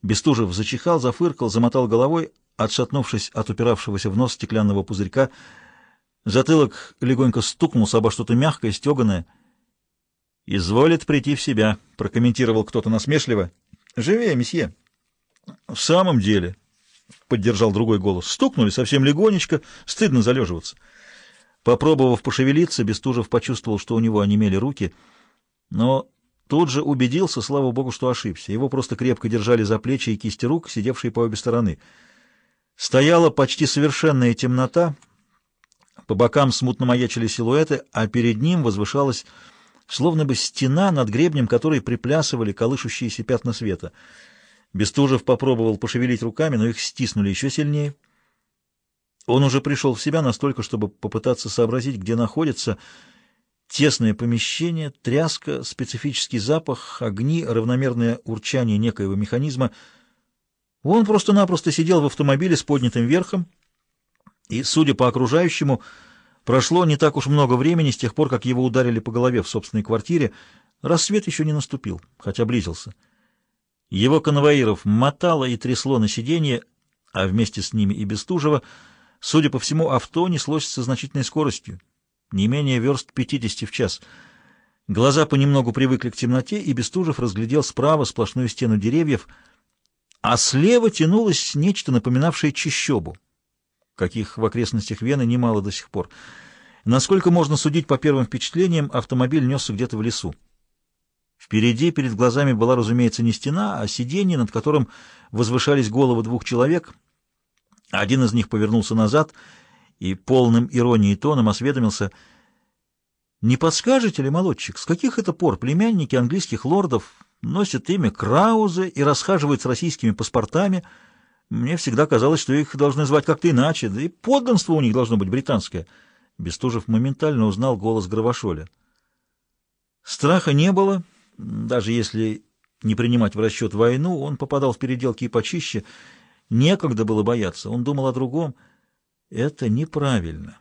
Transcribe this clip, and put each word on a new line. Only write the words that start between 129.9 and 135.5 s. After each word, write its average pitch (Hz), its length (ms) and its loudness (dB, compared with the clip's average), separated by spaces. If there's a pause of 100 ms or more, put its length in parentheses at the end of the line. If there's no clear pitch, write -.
"Страха 156 500 0
не 160 180 4
было" 196 320 2 (340)
даже 110 540 -4
если 110 520 -2 (400)
не 107 120 0
принимать 117 400 2
в 104 40 -4
расчёт 107 340 -2
войну, 131 480 2
он 143 160 -6
попадал 135 360 -2
в - 40 -8
переделки 123 480 -4
и - 40 -4
почище. - 540 -4 (640)